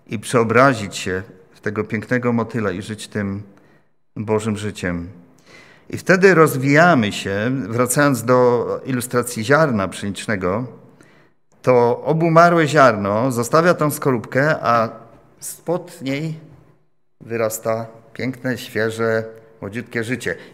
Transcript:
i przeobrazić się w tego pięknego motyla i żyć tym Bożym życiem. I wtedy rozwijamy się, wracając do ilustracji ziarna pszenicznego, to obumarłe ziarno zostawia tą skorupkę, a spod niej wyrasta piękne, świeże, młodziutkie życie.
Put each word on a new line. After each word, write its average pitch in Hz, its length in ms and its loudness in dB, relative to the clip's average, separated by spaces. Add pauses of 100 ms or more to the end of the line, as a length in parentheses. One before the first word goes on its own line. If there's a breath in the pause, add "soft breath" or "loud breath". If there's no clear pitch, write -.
i 110 120 -8
przeobrazić 117 760 2
się 95 260 -6 (280)
w - 100 -20
tego 107 220 -6
pięknego 120 500 -2
motyla 113 380 -2
i 92 100 -8
żyć 107 260 -12
tym 101 360 -6 (720 soft breath)
Bożym 107 420 -2
życiem. 98 520 -6 (800 loud breath)
I - 80 -10
wtedy 185 360 4
rozwijamy 143 760 4
się, 101 400 -4 (160)
wracając 123 560 0
do 123 440 4 (180)
ilustracji 123 580 -4
ziarna 127 440 2
pszenicznego, 98 800 -4 (920 soft breath)
to 120 420 4
obumarłe 165 640 4
ziarno 120 640 4
zostawia 151 420 2
tą 151 180 0
skorupkę, 131 680 -2
a 113 280 2 (500)
spod - 640 -10
niej 151 380 -6 (840)
wyrasta 113 640 -4 (280)
piękne, 127 440 -6
świeże, 113 680 -2 (380)
młodziutkie 113 420 -8
życie. 110 320 -6 (180 loud breath)